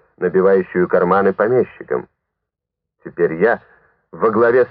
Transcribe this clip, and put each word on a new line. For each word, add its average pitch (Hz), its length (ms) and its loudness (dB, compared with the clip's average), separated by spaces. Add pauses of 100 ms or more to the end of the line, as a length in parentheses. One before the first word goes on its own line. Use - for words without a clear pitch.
(180)
набивающую 92 720 0
карманы 95 460 0
помещикам. - 760 -4 (960)
Теперь 82 300 -4
я 101 280 0 (500)
во 95 200 -2
главе 120 400 2